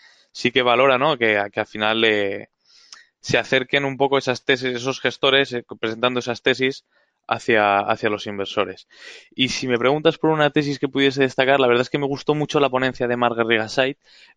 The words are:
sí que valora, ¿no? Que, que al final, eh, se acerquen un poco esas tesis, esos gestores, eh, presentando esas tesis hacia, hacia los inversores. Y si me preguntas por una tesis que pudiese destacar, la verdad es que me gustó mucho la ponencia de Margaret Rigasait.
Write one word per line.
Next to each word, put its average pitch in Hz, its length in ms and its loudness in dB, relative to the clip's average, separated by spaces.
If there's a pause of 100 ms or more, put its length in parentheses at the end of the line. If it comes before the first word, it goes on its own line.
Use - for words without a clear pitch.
(320)
sí - 180 -2
que 131 120 2
valora, 123 360 4
¿no? 147 180 0
Que, 110 240 2 (120)
que 110 80 -4
al 107 60 -2
final, 107 380 -2
eh, 104 440 0 (720)
se - 180 -2
acerquen 131 460 -2
un 135 120 -4
poco 135 220 2
esas 127 260 -4
tesis, 127 300 0
esos 123 260 -6
gestores, 135 520 0
eh, 120 120 -6 (140)
presentando 117 400 -2
esas 120 240 -6
tesis 131 420 0 (440)
hacia, 107 500 2
hacia 104 320 0
los 107 160 -6
inversores. 98 600 -6 (460)
Y 131 140 0
si 131 200 -6
me 120 100 0
preguntas 151 400 0
por 156 120 2
una 151 200 2
tesis 143 280 -2
que 143 100 -4
pudiese 139 340 0
destacar, 135 380 2
la 127 80 4
verdad 120 140 4
es - 80 -4
que 151 80 -2
me 143 80 -4
gustó 139 280 -2
mucho 151 240 -2
la 139 100 4
ponencia 127 380 -2
de 120 100 0
Margaret 117 320 0
Rigasait. 117 500 0 (380)